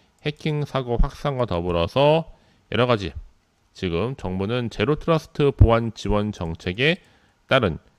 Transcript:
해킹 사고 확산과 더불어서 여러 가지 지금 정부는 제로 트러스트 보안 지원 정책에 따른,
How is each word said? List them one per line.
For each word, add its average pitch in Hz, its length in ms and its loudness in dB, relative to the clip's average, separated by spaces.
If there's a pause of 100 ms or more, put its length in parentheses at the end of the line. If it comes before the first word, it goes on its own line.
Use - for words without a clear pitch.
(220)
해킹 151 420 -4
사고 123 320 -4
확산과 135 480 0
더불어서 90 880 2 (400)
여러 120 140 4
가지 101 260 0 (640)
지금 92 420 -2
정부는 104 540 -4
제로 123 240 0
트러스트 151 560 0
보안 117 420 2
지원 104 400 -2
정책에 92 720 -4 (460)
따른, 110 280 2 (220)